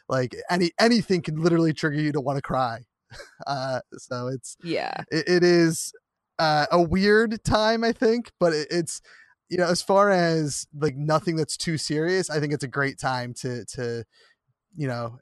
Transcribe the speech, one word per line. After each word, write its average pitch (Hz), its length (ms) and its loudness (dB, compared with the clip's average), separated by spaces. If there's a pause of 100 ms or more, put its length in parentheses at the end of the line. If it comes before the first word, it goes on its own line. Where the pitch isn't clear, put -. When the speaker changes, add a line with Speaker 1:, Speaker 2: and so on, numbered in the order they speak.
Speaker 1:
like, 127 260 -2 (140)
any, 180 300 2
anything 208 420 2
can 156 200 -6
literally 165 320 4
trigger 151 280 -2
you 151 100 0
to 143 100 -2
wanna 139 200 -2
cry. 127 440 -4 (240)
<laughs> - 80 -18 (300)
Uh, 135 320 -4 (140)
so 123 340 -8
it's, 131 340 -10
Speaker 2:
Yeah. 139 500 -6
Speaker 1:
it, 156 180 -2
it 175 140 4
is, 170 500 4 (460)
uh, 151 320 2
a 175 100 4
weird 208 640 2
time, 226 380 2
I 233 100 2
think, 233 460 0
but 170 140 4
it, 151 160 -2
it's, 170 320 -4 (480)
you 175 80 -4
know, 175 100 2
as 170 140 0
far 202 280 4
as, 165 580 2 (100)
like, 143 200 -2
nothing 151 400 0
that's 156 180 -2
too 165 220 -4
serious, 170 520 -2
I 156 120 -2
think 147 100 -2
it's 147 140 -4
a - 20 -10
great 139 320 -4
time 123 360 -4
to, 123 280 -8 (120)
to, 120 280 -6 (720)
you 151 120 -4
know, 120 340 -8